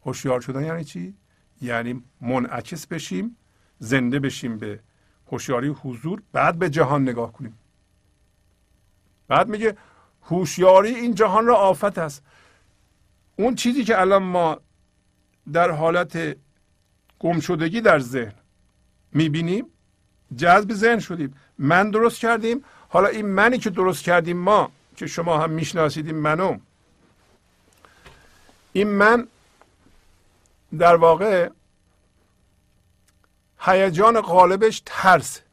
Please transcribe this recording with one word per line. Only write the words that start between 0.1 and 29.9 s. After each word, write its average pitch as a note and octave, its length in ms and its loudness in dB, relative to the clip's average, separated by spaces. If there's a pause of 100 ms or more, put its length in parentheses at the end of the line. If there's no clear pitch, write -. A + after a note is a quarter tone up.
شدن C3+ 220 -8
یعنی E3 200 -8
چی؟ F3+ 320 -14 (460)
یعنی A#2+ 420 -6 (180)
منعکس B2 640 -6
بشیم، F#3 500 -10 (420)
زنده B2+ 400 -2
بشیم C3 380 -8
به G#2+ 220 -12 (520)
هوشیاری B2+ 360 -6
حضور، C#3+ 540 -10 (100)
بعد D#3 280 0
به F3+ 100 -2
جهان C#3+ 320 0
نگاه A#2 320 -4
کنیم. A2+ 260 -18 (1700)
بعد D#3 200 2
میگه G#3+ 300 -4 (460)
هوشیاری F#3 720 4
این A#3+ 200 -4
جهان G#3+ 300 2
را A#3+ 100 4
آفت G3 420 0
است. D#3 260 -8 (1120)
اون A3+ 200 -2
چیزی A#3+ 280 -2
که F#3+ 180 0
الان F#3+ 220 4
ما F3 340 -2 (960)
در F3 180 2
حالت E3 640 -2 (840)
گمشدگی E3+ 640 -2
در F#3 180 4
ذهن A#2+ 340 -8 (800)
می‌بینیم، E3 540 -2 (680)
جذب F3+ 380 4
ذهن A3 260 2
شدیم، D#3+ 360 -8 (220)
من F3+ 340 2
درست A3+ 280 0
کردیم. A3+ 440 -2 (260)
حالا F#3+ 180 2
این G#3+ 180 -4
منی G#3 320 2
که A3 120 -4
درست F#3 340 -2
کردیم F3 340 0
ما، F3+ 340 0 (240)
که F3 120 -12
شما E3 360 -2
هم D#3+ 80 -4
میشناسید D#3 560 -4
این D#3+ 80 -8
منو، D#3 420 -2 (2250)
این G3+ 140 0
من G#3+ 400 2 (1500)